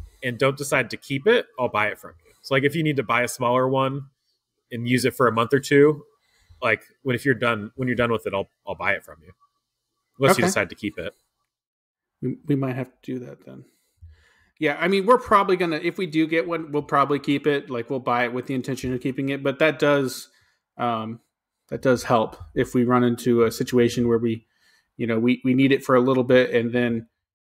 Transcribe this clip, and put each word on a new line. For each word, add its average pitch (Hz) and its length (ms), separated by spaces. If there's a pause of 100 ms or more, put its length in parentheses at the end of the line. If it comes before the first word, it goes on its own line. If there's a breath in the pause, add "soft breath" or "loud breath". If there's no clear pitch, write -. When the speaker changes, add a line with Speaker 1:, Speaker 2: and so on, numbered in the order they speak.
(220)
Speaker 1:
and 123 160
don't 135 180
decide 139 340
to 113 60
keep 139 300
it, 226 200 (120)
I'll 123 100
buy 107 200
it 98 100
from 92 160 (100)
you. - 80 (100)
So, - 120
like, 135 100
if 143 100
you 165 80
need 151 140
to 131 60
buy 120 200
a 120 60
smaller 127 400
one 135 380 (680)
and 120 160
use 123 160
it 120 100
for 127 120
a 113 60
month 113 200
or 135 80
two, 143 440 (580)
like, 110 220 (180)
when, 127 140
if - 100
you're 135 80
done, 110 420
when 127 120
you're 120 80
done 117 160
with 110 140
it, 98 80
I'll, 98 140 (180)
I'll 95 100
buy 92 180
it - 100
from 76 180
you. 90 100 (880)
Unless 135 200
you 117 60
Speaker 2:
Okay. - 40
Speaker 1:
decide 98 220
to - 60
keep - 220
it. 87 160 (1080)
Speaker 2:
We, 131 240
we 147 100
might 131 200
have 131 140
to - 120
do 127 240
that 139 180
then. 131 200 (960 soft breath)
Yeah, 147 220
I 170 80
mean, 196 180
we're 240 120
probably 196 380
gonna, 170 200
if 165 220
we 190 80
do 160 200
get 165 220
one, 160 240
we'll 147 100
probably 143 380
keep 139 260
it. 143 240
Like, 120 200
we'll 135 100
buy 120 240
it 120 80
with 123 140
the 139 80
intention 127 400
of 123 80
keeping 139 260
it. 139 140
But 139 180
that 151 180
does, 143 500 (500)
um, 117 420 (480)
that 135 140
does 123 220
help 113 320 (180)
if 127 200
we 123 100
run 123 200
into 117 400
a 113 80
situation 120 560
where 117 100
we, 113 280 (500)
you 120 100
know, 113 140
we, 123 240
we 127 100
need 135 180
it 135 120
for 135 120
a 123 40
little 127 240
bit, 127 260
and 117 220
then 117 340 (440)